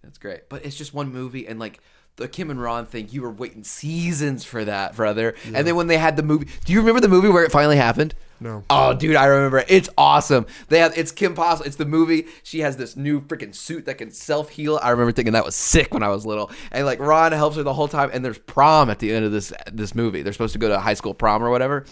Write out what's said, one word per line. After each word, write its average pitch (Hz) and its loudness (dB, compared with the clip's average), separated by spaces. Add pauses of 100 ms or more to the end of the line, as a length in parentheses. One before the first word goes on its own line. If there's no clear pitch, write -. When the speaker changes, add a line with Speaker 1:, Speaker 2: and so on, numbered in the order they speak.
Speaker 1:
That's - -20
great. 92 -16
But - -16
it's 139 -14
just 151 -16
one 139 -8
movie, 127 -12
and, 110 -12
like, 110 -12 (360)
the 123 -10
Kim 180 -10
and 131 -8
Ron 117 -6
thing, 110 -12
you 131 -10
were 120 -10
waiting 110 -14
seasons 151 -6
for 113 -8
that, 101 -6
brother. 110 -2 (100)
Speaker 2:
Yeah. 113 -6
Speaker 1:
And 147 0
then 170 0
when 170 0
they 165 2
had 160 2
the 156 -2
movie, 151 0 (160)
do - -2
you 196 6
remember 226 4
the 214 4
movie 185 6
where 175 6
it 156 0
finally 147 4
happened? 139 2 (240)
Speaker 2:
No. 110 -12
Speaker 1:
Oh, 135 4
dude, 151 0
I 135 6
remember 139 4
it. 127 -2
It's 190 6
awesome. 143 4 (240)
They 160 6
have, 165 4
it's 165 -4
Kim - -2
Possible. 165 -2
It's 139 -10
the 156 -4
movie. 160 0 (160)
She - -10
has 139 -4
this 123 -10
new 143 -4
freaking 139 -12
suit 165 -12
that 131 -8
can 110 -14
self-heal. 151 -4
I 123 0
remember 120 2
thinking 117 -2
that 113 2
was - -8
sick - 0
when 113 -2
I 104 -2
was 101 -4
little. 107 -6 (200)
And, 139 -2
like, 127 -2
Ron 156 4
helps 151 0
her 151 -6
the 139 -2
whole 147 -2
time. 139 -2
And 127 -6
there's 117 -6
prom 147 4
at 107 -4
the 107 -2
end 110 0
of 104 0
this, 104 -4 (200)
this 107 -8
movie. 110 -2
They're 98 -6
supposed 110 -4
to 107 -6
go 110 0
to 101 0
high 107 0
school 101 -6
prom 110 0
or 120 -2
whatever. 135 -2